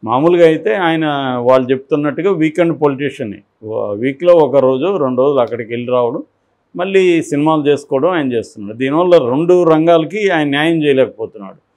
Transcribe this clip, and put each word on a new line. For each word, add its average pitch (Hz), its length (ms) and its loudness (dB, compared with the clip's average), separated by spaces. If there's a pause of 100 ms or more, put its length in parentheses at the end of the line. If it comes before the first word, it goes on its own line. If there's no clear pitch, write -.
మామూలుగా 165 400 4
అయితే 160 300 2
ఆయన 165 300 -2 (320)
వాళ్ళు 127 340 2
చెప్తున్నట్టుగా 147 600 -2
weekend 160 500 0
పొలిటీషియనే, 135 560 -4 (260)
వా-, 107 300 -6
వీక్లో 139 400 0
ఒక 143 220 4
రోజు, 135 420 0
రెండు 127 240 -2
రోజులు 139 180 2
అక్కడికి 117 340 -4
వెళ్ళి 120 180 -6
రావడం, 123 320 -2 (520)
మళ్ళీ 180 480 0
సినిమాలు 151 440 -2
చేసుకోవడం 143 420 0
ఆయన 147 240 -4
చేస్తున్నాడు. 110 440 -8
దీనివల్ల 160 400 2
రెండు 160 460 2
రంగాలకి 160 680 2
ఆయన 156 180 0
న్యాయం 156 360 0
చేయలేకపోతున్నాడు. 110 840 -2 (120)